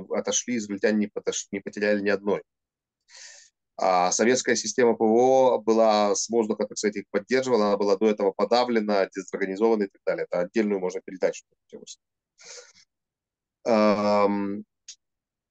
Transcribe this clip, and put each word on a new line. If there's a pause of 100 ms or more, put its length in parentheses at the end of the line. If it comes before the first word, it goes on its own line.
(140)
отошли,
израильтяне
не
потош-,
не
потеряли
ни
одной. (1400)
А
советская
система
П
В
О
была
с
воздуха,
так
сказать,
их
поддерживала,
она
была
до
этого
подавлена,
дезорганизована
и
так
далее.
Это
отдельную
можно
передачу. (2250)
Ам, (880)